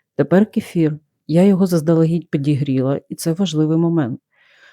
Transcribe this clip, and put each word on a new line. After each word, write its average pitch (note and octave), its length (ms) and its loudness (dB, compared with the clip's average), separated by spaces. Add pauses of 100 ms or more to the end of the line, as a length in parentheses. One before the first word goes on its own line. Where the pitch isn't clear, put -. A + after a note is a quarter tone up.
(160)
Тепер F3+ 340 2
кефір. D#3+ 480 -2 (280)
Я E3 160 2
його G3 240 4
заздалегідь E3 640 0
підігріла, C#3 800 -2
і D#3 60 -14
це - 180 -4
важливий D#3 440 -2
момент. E3 440 -2 (520)